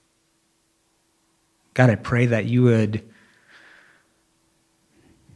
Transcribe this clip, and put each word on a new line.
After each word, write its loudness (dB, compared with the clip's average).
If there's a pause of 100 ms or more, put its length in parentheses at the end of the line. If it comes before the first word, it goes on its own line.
(1700)
God, 4
I 0
pray -4
that -2
you 0
would 0 (2250)